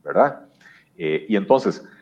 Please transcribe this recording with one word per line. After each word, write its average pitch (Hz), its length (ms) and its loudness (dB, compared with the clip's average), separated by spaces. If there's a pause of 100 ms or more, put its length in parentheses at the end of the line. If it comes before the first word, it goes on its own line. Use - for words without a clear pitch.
¿verdad? 98 420 0 (500)
Eh, 78 320 -4
y 107 80 0
entonces, 101 480 0 (160)